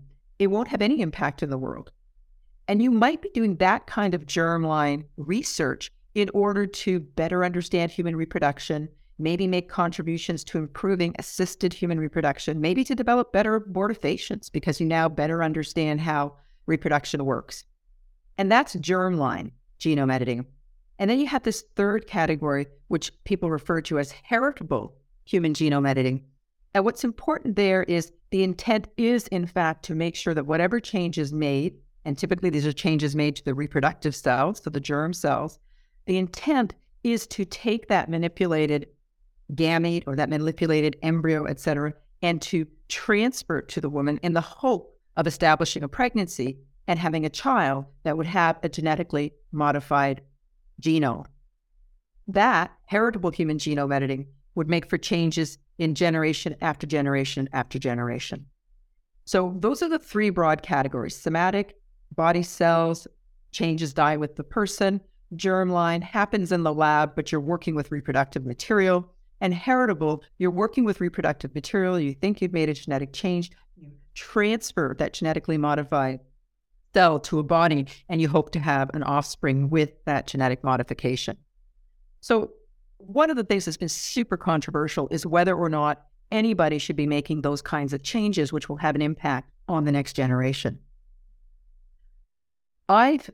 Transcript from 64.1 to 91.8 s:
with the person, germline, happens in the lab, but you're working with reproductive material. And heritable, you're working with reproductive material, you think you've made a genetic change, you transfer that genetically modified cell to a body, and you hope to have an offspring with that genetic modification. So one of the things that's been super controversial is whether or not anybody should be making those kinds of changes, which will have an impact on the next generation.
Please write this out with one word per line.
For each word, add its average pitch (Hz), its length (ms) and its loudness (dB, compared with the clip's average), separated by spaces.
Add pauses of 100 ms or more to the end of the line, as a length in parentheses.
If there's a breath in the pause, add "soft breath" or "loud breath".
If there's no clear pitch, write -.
with 151 180 -4
the 151 80 -8
person, 196 580 0 (340)
germline, 175 640 2
happens 202 500 -2
in 175 120 2
the 156 100 2
lab, 151 420 4
but 147 160 -4
you're 156 100 0
working 160 340 -2
with 147 160 -4
reproductive 135 540 -2
material. 180 680 2 (300)
And 185 120 0
heritable, 175 720 0 (140)
you're 180 140 0
working 214 320 0
with 208 160 0
reproductive 160 560 -2
material, 185 440 0
you 139 140 -2
think 196 280 -2
you've 180 100 0
made 160 180 2
a 151 40 0
genetic 139 400 -4
change, 175 380 -2 (260 soft breath)
you 143 140 -20 (220)
transfer 208 840 0
that - 140 -2
genetically 160 440 -2
modified 143 640 0 (720)
cell 170 260 8
to 156 200 -2
a 151 40 0
body, 160 440 4 (220 loud breath)
and 170 100 0
you 160 80 4
hope 151 240 2
to 170 80 0
have 139 340 2
an 151 100 -2
offspring 139 680 0
with 151 220 2 (140)
that 139 220 -2
genetic 131 360 0
modification. 127 720 -2 (840)
So 220 320 0 (460)
one 220 320 2
of 294 80 0
the 233 60 0
things 196 220 0
that's 160 120 -6
been 175 100 -6
super - 480 -4
controversial 156 720 -2
is 165 160 -4
whether 175 300 4
or 170 140 0
not 147 320 0 (300)
anybody 196 460 2
should 147 180 -4
be 147 120 0
making 147 340 -2
those 143 200 -2
kinds 143 320 -2
of 135 100 -6
changes, 196 480 0
which 151 160 -4
will 147 100 -8
have 151 180 0
an 143 60 0
impact 147 480 -2 (180)
on 156 180 0
the 147 60 2
next 139 220 0
generation. 127 640 0 (2000)